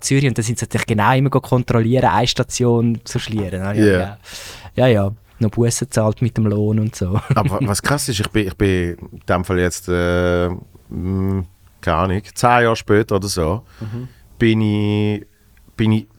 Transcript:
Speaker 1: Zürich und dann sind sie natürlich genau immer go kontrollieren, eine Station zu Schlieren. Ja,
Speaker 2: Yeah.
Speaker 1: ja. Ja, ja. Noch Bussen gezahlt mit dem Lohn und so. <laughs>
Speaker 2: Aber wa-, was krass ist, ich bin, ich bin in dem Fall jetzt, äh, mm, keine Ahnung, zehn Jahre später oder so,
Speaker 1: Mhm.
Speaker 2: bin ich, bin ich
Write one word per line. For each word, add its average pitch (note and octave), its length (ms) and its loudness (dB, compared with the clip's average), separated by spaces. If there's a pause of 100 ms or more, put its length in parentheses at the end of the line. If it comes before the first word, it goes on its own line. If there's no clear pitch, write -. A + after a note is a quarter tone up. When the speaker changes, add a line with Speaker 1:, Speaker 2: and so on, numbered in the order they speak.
Speaker 1:
Zürich C#3 240 2
und A2+ 100 -2
dann A#2 80 -2
sind A#2 140 -4
sie A2+ 60 -6
natürlich - 200 -4
genau G#2+ 300 2
immer C3+ 160 2
go C3+ 100 2
kontrollieren, A#2+ 680 2
eine A2 180 2
Station A#2 760 0
zu - 160 -6
Schlieren. F#2+ 440 -6
Ja, G2 100 -4
Speaker 2:
Yeah. G#2 260 4
Speaker 1:
ja. G2 180 -6 (580)
Ja, B2 120 4
ja. G2+ 240 2 (280)
Noch A2+ 100 2
Bussen A#2 380 0
gezahlt G#2+ 340 0
mit A#2 160 -2
dem A2 80 2
Lohn G#2 340 0
und A2 160 -2
so. G2 320 -2
<laughs> C3+ 80 0
Speaker 2:
Aber G#2+ 140 0
wa-, G2 120 -2
was G2+ 200 -2
krass C#3+ 280 -2
ist, G#2 100 -2
ich G#2 100 -2
bin, G#2 180 0
ich F#2 80 -6
bin F2+ 400 0 (160)
in - 160 -20
dem F2+ 160 0
Fall F#2 160 -2
jetzt, F2+ 300 -2
äh, F2 600 2
mm, F#2+ 960 -4 (360)
keine E2 160 0
Ahnung, F#2 240 0 (120)
zehn - 160 2 (120)
Jahre A#2 140 2
später G#2+ 400 2
oder G2 120 -2
so, F#2 360 -2 (160)
Speaker 1:
Mhm. A#2+ 280 -10 (300)
Speaker 2:
bin A2 240 2
ich, G#2 640 0 (500)
bin A2 180 2
ich A2 140 0 (120)